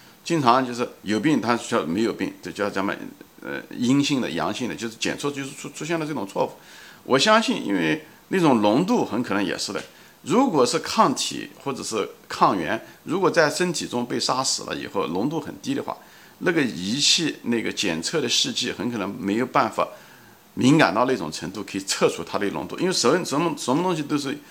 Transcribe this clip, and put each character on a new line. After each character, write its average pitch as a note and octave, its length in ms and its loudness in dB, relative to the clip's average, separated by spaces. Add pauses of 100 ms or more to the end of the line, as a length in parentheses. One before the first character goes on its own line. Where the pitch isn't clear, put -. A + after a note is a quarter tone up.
(240)
经 E3 180 0
常 C3 240 6
就 A#2+ 80 -6
是 A#2+ 140 -2 (140)
有 G#2 180 0
病， B2+ 220 4
他 A#2 160 4
说 A2 280 0
没 F2+ 180 0
有 G2 100 0
病， - 280 -4
这 F2+ 80 -10
叫 G2+ 200 -2
咱 G2 140 -2
们， G2 140 -2 (460)
呃， C#2 180 -8 (100)
阴 C3 300 2
性 C#3+ 200 0
的、 D#2 100 -4
阳 D#2+ 200 -2
性 A2 180 -4
的， - 40 -6
就 A#2 140 -8
是 A2+ 100 -10
检 - 200 -2
测 C#3+ 120 -4
就 C#3 140 -8
是 C3+ 60 -10
出， D3 220 -12
出 - 120 -12
现 E3 160 -2
了 D3+ 60 -2
这 D#3 80 -6
种 G2+ 120 -4
错 - 200 -6
误。 - 60 -10 (520)
我 - 160 2
相 G#3+ 240 6
信， A3+ 220 -2
因 G3+ 80 0
为 D#3 320 0 (240)
那 F#3 100 0
种 C3+ 220 6
浓 A2 240 4
度 G3 200 2
很 G#2+ 160 -4
可 A2 120 -2
能 G2+ 100 2
也 D#2 140 -2
是 - 160 -6
的。 - 100 -6 (380)
如 A3+ 280 2
果 C#3 160 4
是 D#3 140 0
抗 E3+ 340 2
体 - 360 -6 (120)
或 C#3 100 -6
者 A2 120 -8
是 G2+ 260 -4 (200)
抗 C3+ 280 4
原， F2 240 -2 (220)
如 F3 160 -2
果 F3 100 4
在 D#3 200 4
身 F3+ 240 0
体 - 120 -4
中 B2 200 -4
被 B2+ 120 -4
杀 B2+ 240 0
死 - 220 -2
了 E2 100 -6
以 C#2 140 -6
后， G2 200 -2
浓 G2 220 -2
度 D#3 120 -4
很 - 200 -12
低 C3+ 140 -4
的 A#2+ 80 -4
话， - 140 -8 (420)
那 F3 120 0
个 E3 120 2
仪 G2+ 340 -2
器， C#3+ 460 2
那 A#2 180 -2
个 G2 100 -4
检 E2+ 300 -2
测 D#3 200 -2
的 A#2+ 80 -2
试 - 240 0
剂 A2 180 -4
很 F#2+ 180 -4
可 A#2+ 80 -6
能 G2 220 -4
没 G2+ 160 0
有 B2 100 2
办 B2 240 2
法 F#2 160 0 (680)
敏 B2+ 240 6
感 G2+ 180 6
到 A#2 80 4
那 C3 140 2
种 E2 120 -4
程 D#2+ 220 -8
度， G#2 100 -10
可 G2 160 -8
以 F#2 40 -4
测 C#3+ 280 0
出 - 140 -4
它 - 160 -4
的 G2+ 120 0
浓 D2+ 140 -6
度。 - 140 -10
因 F3 80 0
为 F#3 60 0
什 - 120 0
么， E3 200 4
什 C#3 140 -2
么， E3+ 180 0
什 B2+ 180 0
么 E3+ 80 0
东 F#3 100 0
西 D#3 80 -2
都 D3 160 -2
是， C3+ 200 -4 (140)